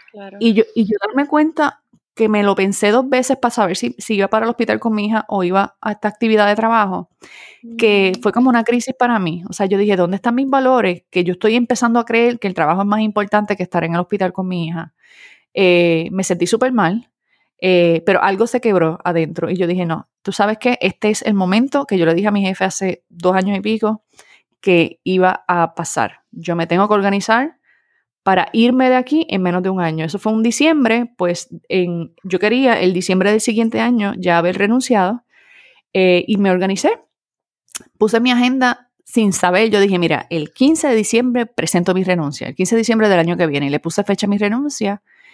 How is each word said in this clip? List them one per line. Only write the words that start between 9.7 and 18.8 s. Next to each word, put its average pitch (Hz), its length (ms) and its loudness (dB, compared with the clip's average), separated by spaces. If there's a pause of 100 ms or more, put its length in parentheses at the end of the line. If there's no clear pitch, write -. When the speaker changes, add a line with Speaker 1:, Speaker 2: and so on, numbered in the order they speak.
Speaker 2:
dije, 202 200 2
"¿Dónde 180 180 0
están 233 200 -2
mis 269 140 -2
valores? 254 640 0
Que 180 140 0
yo 180 80 -2
estoy 220 220 0
empezando 240 440 0
a 226 60 -2
creer 233 340 0
que 208 80 -6
el 185 60 -4
trabajo 165 300 0
es 202 40 -2
más 214 140 0
importante 208 560 -2
que 180 60 -6
estar 175 200 -2
en 165 120 -4
el 175 40 -2
hospital 185 320 -4
con 190 160 -6
mi 175 200 -4
hija". 165 260 -10 (600)
Eh, 175 580 4
me 190 120 -4
sentí 175 240 -2
súper 254 260 2
mal, 208 360 0 (500)
eh, 175 460 4
pero 196 180 2
algo 196 240 2
se 240 140 -4
quebró 175 420 0